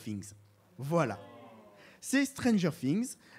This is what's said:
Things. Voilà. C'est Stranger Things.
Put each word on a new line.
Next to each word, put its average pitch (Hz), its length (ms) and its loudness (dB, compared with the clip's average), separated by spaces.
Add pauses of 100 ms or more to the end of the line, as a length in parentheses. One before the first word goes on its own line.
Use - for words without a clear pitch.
Things. 104 300 -8 (440)
Voilà. 139 420 0 (800)
C'est 277 260 2
Stranger 208 540 2
Things. 190 360 0 (240)